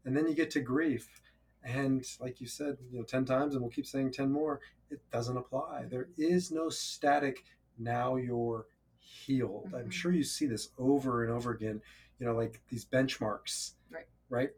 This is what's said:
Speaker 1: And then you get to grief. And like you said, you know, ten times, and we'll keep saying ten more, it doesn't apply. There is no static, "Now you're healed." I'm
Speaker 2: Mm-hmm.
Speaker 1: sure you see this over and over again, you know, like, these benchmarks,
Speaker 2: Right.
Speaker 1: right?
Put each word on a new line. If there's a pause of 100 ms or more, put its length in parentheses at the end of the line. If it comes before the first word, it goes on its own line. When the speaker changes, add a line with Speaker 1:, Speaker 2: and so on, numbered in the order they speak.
Speaker 1:
And
then
you
get
to
grief. (420)
And (140)
like
you
said, (120)
you
know,
ten
times,
and
we'll
keep
saying
ten
more, (300)
it (120)
doesn't
apply.
There
is
no
static, (320)
"Now
you're (300)
healed."
I'm
Speaker 2:
Mm-hmm.
Speaker 1:
sure
you
see
this
over
and
over
again, (360)
you
know,
like,
these
benchmarks, (180)
Speaker 2:
Right. (240)
Speaker 1:
right?